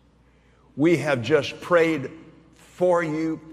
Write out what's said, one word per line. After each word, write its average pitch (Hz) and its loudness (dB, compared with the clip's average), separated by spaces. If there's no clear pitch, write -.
we 165 2
have 139 -2
just 139 -2
prayed 165 0
for 175 0
you 156 -4